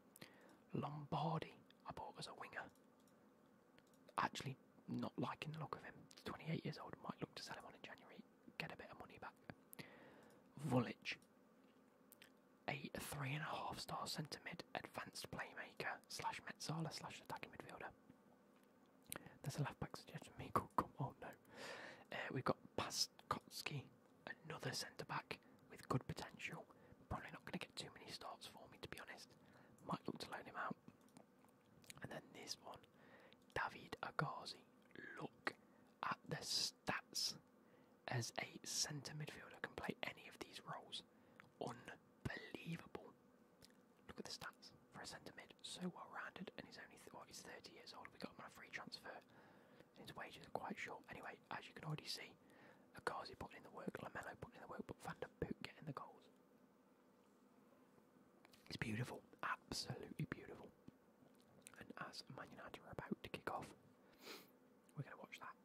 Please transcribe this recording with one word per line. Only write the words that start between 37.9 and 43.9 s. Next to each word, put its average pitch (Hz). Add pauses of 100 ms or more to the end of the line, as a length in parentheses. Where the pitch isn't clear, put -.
As 120
a - (160)
centre -
midfielder, -
can -
play -
any -
of -
these -
roles. - (560)
Unbelievable. - (1000)